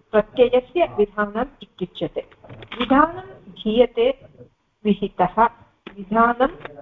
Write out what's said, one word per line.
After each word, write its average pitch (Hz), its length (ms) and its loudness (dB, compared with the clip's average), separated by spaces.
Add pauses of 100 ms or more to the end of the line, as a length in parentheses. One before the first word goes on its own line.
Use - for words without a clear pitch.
(120)
प्रत्ययस्य 247 760 2
विधानम् 208 760 -4
इत्युच्यते। - 640 -10 (520)
विधानं 302 720 0
धीयते 233 680 0 (640)
विहितः, 208 640 0 (480)
विधानं 226 520 0 (340)